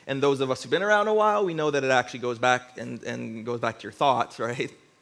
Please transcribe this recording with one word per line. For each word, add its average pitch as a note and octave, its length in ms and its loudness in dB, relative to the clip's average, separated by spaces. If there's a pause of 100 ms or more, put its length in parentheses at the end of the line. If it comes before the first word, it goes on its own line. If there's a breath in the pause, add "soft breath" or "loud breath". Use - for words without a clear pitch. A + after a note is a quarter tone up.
And C3+ 140 -2
those C#3 200 4
of C3 100 0
us B2+ 100 -2
who've C#3+ 100 -14
been E3+ 120 0
around G#3 240 4
a G#3+ 60 2
while, G#3 320 4
we E3+ 80 -2
know D3+ 180 0
that C#3 120 0
it C3 80 2
actually B2+ 280 2
goes A#2+ 200 -4
back B2 380 0
and, A#2+ 260 -10
and A#2 420 -8
goes A#2+ 140 -4
back A2+ 200 -4
to - 40 -16
your G#2 80 -10
thoughts, B2+ 480 0
<laughs> - 0 -
right? A#2+ 320 -4 (300)